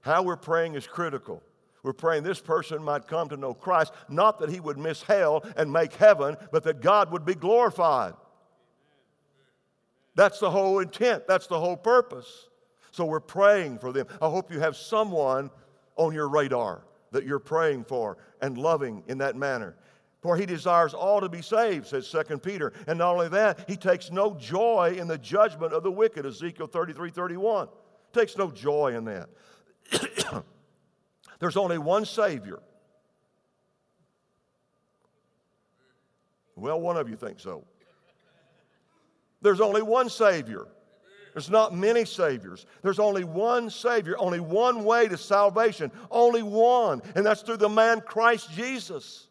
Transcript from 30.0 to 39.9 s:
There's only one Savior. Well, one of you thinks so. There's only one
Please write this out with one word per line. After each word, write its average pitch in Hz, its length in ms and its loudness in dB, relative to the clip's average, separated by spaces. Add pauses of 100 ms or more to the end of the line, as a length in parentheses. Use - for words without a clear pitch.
There's 175 180 -2
only 180 180 0
one 180 300 0
Savior. 135 540 -4 (4000)
Well, 147 240 -4
one 170 160 -2
of 143 120 -2
you 110 80 -12
thinks 104 260 -14
so. 87 220 -12 (1800)
There's 196 180 4
only 214 220 4
one 233 260 2